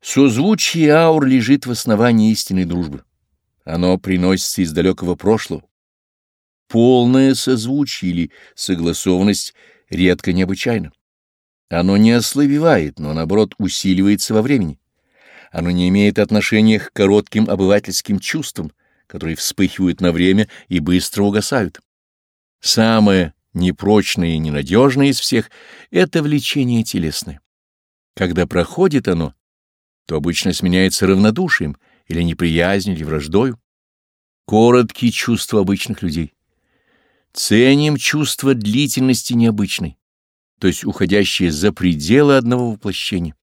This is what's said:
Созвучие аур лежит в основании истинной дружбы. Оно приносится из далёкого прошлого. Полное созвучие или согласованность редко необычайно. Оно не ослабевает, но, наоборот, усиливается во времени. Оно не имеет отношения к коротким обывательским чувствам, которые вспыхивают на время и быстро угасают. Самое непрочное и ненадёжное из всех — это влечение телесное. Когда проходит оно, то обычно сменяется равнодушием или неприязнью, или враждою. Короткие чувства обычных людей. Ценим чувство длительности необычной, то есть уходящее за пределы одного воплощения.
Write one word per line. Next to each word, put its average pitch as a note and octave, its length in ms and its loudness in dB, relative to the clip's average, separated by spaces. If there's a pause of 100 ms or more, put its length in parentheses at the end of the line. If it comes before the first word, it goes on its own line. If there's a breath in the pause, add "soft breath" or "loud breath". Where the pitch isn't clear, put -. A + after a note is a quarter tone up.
Созвучие D3+ 880 2
аур D#3+ 340 4
лежит C3 400 2
в B2 40 -6
основании A2 640 2
истинной F#2 320 -2
дружбы. E2+ 400 -6 (600)
Оно F2+ 340 0
приносится F#2 640 -2
из D#2+ 100 -4
далёкого F2 420 -2
прошлого. G2 480 -2 (1040)
Полное B2+ 680 4
созвучие B2+ 800 -4
или E2+ 180 -4 (240 soft breath)
согласованность F#2 1000 -2 (360 soft breath)
редко F2+ 420 0
необычайно. F#2 600 -4 (760)
Оно F#2 300 0
не A2 140 6
ослабевает, C#3 840 0
но, D2+ 140 -8
наоборот, F2+ 460 -2
усиливается F#2+ 720 0
во A2 80 2
времени. A2 400 -2 (720 soft breath)
Оно E2+ 200 -4
не F2+ 200 2
имеет G2+ 280 2
отношения G#2+ 640 2
к - 140 -16
коротким G#2 560 2
обывательским G2 680 0
чувствам, - 540 -8 (340)
которые E2 300 -8
вспыхивают F#2 640 -2
на F2+ 120 2
время F#2+ 360 2 (200 loud breath)
и F2+ 120 -2
быстро F2+ 440 -2
угасают. G2+ 560 -2 (800)
Самое G#2 720 2 (200)
непрочное F2+ 800 0
и D#2+ 40 -2
ненадёжное F2+ 680 0
из C3+ 140 0
всех — - 300 -2 (400 loud breath)
это F3 320 0
влечение C3 600 -2
телесное. D#2 580 -6 (720)
Когда F2 320 -2
проходит C#3+ 640 -2
оно, E2 260 -2 (720)
то E2 100 -6
обычно E2+ 360 -2
сменяется F#2 540 0
равнодушием G2+ 680 0 (300)
или E2+ 160 -4
неприязнью, F2 760 0
или D#2 80 -8
враждою. D#2+ 540 -2 (880)
Короткие A#2 640 4
чувства A2 500 -2
обычных G2 420 -4
людей. D#2+ 320 -6 (1000)
Ценим C#3 640 2
чувство C3+ 580 -2
длительности B2+ 800 -2
необычной, G#2+ 640 -2 (600)
то F#2+ 60 0
есть - 180 -2
уходящее F#2+ 680 0
за D#2+ 220 0
пределы F#2 640 2
одного A#2+ 360 0
воплощения. F#2 600 -6 (140)